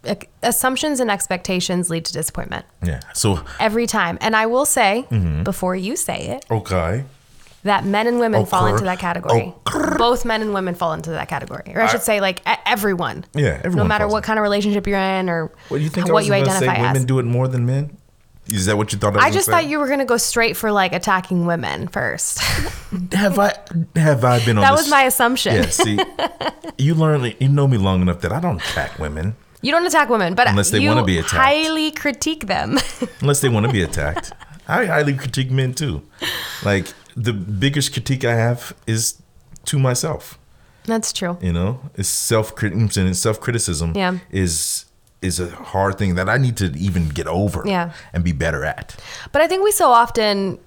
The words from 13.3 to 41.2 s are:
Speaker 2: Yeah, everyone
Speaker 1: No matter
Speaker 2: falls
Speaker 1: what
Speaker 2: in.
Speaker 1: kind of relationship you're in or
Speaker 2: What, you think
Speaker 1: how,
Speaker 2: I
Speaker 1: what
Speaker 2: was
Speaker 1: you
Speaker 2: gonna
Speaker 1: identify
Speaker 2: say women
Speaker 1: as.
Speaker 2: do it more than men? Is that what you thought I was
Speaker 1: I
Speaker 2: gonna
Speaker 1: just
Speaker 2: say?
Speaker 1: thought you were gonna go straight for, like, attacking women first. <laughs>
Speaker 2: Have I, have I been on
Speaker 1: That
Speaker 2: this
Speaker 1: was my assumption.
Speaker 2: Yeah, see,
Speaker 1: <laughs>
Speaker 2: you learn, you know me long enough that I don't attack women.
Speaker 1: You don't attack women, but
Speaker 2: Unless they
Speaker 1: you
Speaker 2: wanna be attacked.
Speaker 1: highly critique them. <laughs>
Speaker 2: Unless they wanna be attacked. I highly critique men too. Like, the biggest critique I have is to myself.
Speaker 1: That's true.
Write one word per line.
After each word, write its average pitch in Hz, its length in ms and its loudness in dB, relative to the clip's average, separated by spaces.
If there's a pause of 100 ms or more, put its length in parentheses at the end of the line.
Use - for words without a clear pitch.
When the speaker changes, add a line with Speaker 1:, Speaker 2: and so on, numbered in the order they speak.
Speaker 2:
Yeah, 107 300 0
everyone 180 140 0
Speaker 1:
No - 80 4
matter 214 180 2
Speaker 2:
falls 208 100 0
Speaker 1:
what 214 60 2
Speaker 2:
in. - 40 -8
Speaker 1:
kind 220 160 0
of 214 40 2
relationship 202 420 0
you're 202 140 0
in 190 300 0
or 165 220 -2 (180)
Speaker 2:
What, 139 100 -2
you 151 100 0
think 175 180 -2
Speaker 1:
how, 170 40 2
Speaker 2:
I - 20 4
Speaker 1:
what - 60 6
Speaker 2:
was - 80 0
Speaker 1:
you 135 60 2
Speaker 2:
gonna 131 100 4
Speaker 1:
identify 131 320 2
Speaker 2:
say 104 60 0
women - 160 2
Speaker 1:
as. 127 80 2
Speaker 2:
do 131 140 2
it 123 60 0
more 123 220 0
than 123 180 0
men? 139 320 -2 (520)
Is 101 180 0
that 104 100 2
what 104 160 0
you 101 60 -4
thought 104 140 2
I - 40 0
was - 60 4
Speaker 1:
I - 20 6
Speaker 2:
gonna - 80 2
Speaker 1:
just 381 140 2
Speaker 2:
say? - 40 2
Speaker 1:
thought 330 140 4
you 294 140 -2
were 285 100 0
gonna 277 160 0
go 247 100 2
straight 226 400 0
for, 220 160 -2
like, 190 220 2
attacking 180 520 0
women 160 440 -2
first. - 520 -4
<laughs> - 680 -4
Speaker 2:
Have 190 260 2
I, 202 140 4 (460)
have 151 260 4
I 123 220 6
been 113 120 4
on 104 40 4
Speaker 1:
That 269 100 8
Speaker 2:
this 240 120 4
Speaker 1:
was 277 60 -2
my 277 140 6
assumption. 247 520 2
Speaker 2:
Yeah, 104 140 4
see, 104 300 2 (400)
Speaker 1:
<laughs> - 380 -8
Speaker 2:
you 147 180 4
learn, 151 460 2
you 131 80 4
know 143 180 4
me 131 100 4
long 95 240 4
enough 90 200 2
that 85 100 -2
I 123 80 -2
don't 160 220 -2
attack - 360 -4
women. 80 380 -4 (260)
Speaker 1:
You 254 120 -2
don't 339 120 2
attack 311 220 2
women, 190 280 0
but 247 120 4
Speaker 2:
Unless - 240 2
they 110 80 2
Speaker 1:
you 95 80 2
Speaker 2:
wanna 113 160 4
be 92 140 2
attacked. 80 160 -2
Speaker 1:
highly 311 580 2
critique 302 560 -4
them. 185 300 0 (220)
<laughs> - 200 -8
Speaker 2:
Unless 143 220 2
they 135 80 2
wanna 113 240 2
be 101 100 2
attacked. 76 480 -4 (380)
I 226 160 0
highly 151 300 2
critique 131 360 -4
men 131 220 0
too. 117 300 -4 (600)
Like, 170 300 0 (240)
the 117 160 0
biggest 104 580 -2
critique 131 320 -4
I 117 120 2
have 117 380 0 (120)
is 113 360 -2 (440)
to - 120 -2
myself. 135 600 -2 (460)
Speaker 1:
That's 226 260 -2
true. 175 300 -4